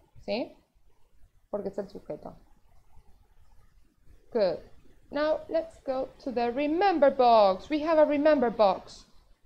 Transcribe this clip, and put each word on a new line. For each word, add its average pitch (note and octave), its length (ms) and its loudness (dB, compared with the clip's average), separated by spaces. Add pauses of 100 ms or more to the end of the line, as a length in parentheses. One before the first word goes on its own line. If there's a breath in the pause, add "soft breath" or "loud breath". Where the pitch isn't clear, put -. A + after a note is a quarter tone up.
(240)
¿sí? A3+ 320 -8 (960)
Porque G3 180 -8
es G3 80 -10
el G3 140 -10
sujeto. - 440 -16 (2000)
Good. G3 260 0 (520)
Now, D4+ 300 -2 (100)
let's D#4+ 340 -6
go C4 240 -6 (160)
to C4+ 80 -6
the A#3+ 180 -2
remember D4 640 0
box. A3 540 4
We D4 180 -4
have D#4+ 120 2
a D4+ 80 6
remember C#4+ 420 2
box. - 580 0 (400)